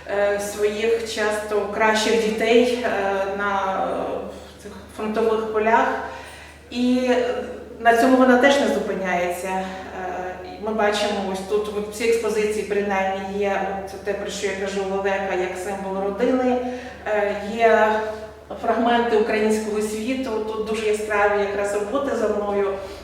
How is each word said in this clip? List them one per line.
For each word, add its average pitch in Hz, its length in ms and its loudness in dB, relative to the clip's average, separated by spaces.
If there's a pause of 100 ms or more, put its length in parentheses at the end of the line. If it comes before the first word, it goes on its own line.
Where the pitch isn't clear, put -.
(100)
е, 202 300 2
своїх 214 760 0
часто 214 460 0 (140)
кращих 220 500 4
дітей, 240 600 4
е, - 40 0 (500)
на, 196 460 0
е, - 760 -6
цих 202 100 -14 (240)
фронтових 220 560 0
полях. 220 360 4 (840)
І, 247 300 2 (100)
е, 247 240 2 (460)
на 233 160 6
цьому 262 200 6
вона 254 200 8
теж 277 240 6
не 220 80 2
зупиняється. 185 800 -2
Е, 190 160 -4 (800)
і - 200 -10
ми 214 100 -2
бачимо 208 380 2 (200)
ось 190 60 -4
тут, 208 300 -2
в 202 240 -4
цій 240 120 -4
експозиції 214 600 2
принаймні 196 760 -2
є 196 220 0 (240)
от - 200 -12
те, 202 100 -2
про 196 160 -6
що 202 160 -4
я 190 140 -2
кажу, 196 200 -4 (100)
лелека 196 440 -2
як 180 300 -2
символ 196 400 -4
родини, 247 520 2 (500)
е, 208 280 0 (200)
є 220 460 4 (600)
фрагменти 233 540 2
українського 214 640 2
світу, 220 500 -4
тут 214 360 -4
дуже 214 200 -2
яскраві 208 540 2
якраз 202 340 -2
роботи 233 420 -2
за 220 120 2
мною 202 460 0 (300)